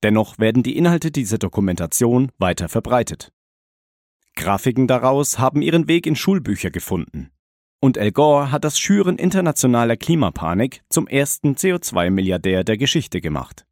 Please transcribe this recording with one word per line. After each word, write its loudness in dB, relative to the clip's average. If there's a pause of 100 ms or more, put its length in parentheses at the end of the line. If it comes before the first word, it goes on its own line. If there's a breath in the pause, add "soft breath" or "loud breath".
Dennoch 2
werden 2
die -2
Inhalte 2
dieser -2
Dokumentation 0
weiter -2
verbreitet. -2 (1040)
Grafiken 0
daraus 0
haben 2
ihren 0
Weg 2
in 0
Schulbücher -2
gefunden. -6 (500)
Und 2
Al 0
Gore 4
hat -2
das -2
Schüren 0
internationaler 0
Klimapanik -2
zum 0
ersten 0
C 0
O -2
zwei 0
Milliardär 0
der 0
Geschichte -2
gemacht. -8